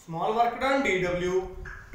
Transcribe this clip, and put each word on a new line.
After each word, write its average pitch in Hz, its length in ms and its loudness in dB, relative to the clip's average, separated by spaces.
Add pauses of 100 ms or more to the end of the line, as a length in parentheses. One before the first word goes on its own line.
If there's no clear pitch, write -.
स्मॉल 175 340 -2
वर्क 233 240 4
डन 269 200 2
डी 190 120 2 (140)
डब्ल्यू, 180 320 0 (540)